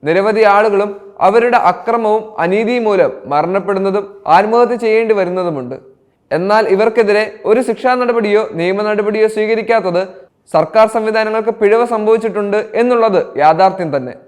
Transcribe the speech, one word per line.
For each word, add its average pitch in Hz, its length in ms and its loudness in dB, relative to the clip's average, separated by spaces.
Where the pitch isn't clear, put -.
നിരവധി 196 360 2
ആളുകളും 208 360 2
അവരുടെ 233 320 4
അക്രമവും 220 540 -2
അനീതിയും 220 460 0
മൂലം 180 240 2
മരണപ്പെടുന്നതും 190 720 -2
ആത്മഹത്യ 220 500 2
ചെയ്യേണ്ടി 220 360 2
വരുന്നതുമുണ്ട്. 170 540 -4
എന്നാൽ 208 280 0
ഇവർക്കെതിരെ 214 500 2
ഒരു 220 240 2
ശിക്ഷാ 247 320 -2
നടപടിയോ 226 420 0
നിയമ 190 280 -2
നടപടിയോ 214 460 0
സ്വീകരിക്കാത്തത് 214 680 -2
സർക്കാർ 208 340 4
സംവിധാനങ്ങൾക്ക് 220 640 -2
പിഴവ് 220 340 2
സംഭവിച്ചിട്ടുണ്ട് 214 640 -2
എന്നുള്ളത് 226 380 2
യാഥാർത്ഥ്യം 170 540 2
തന്നെ. 123 180 -6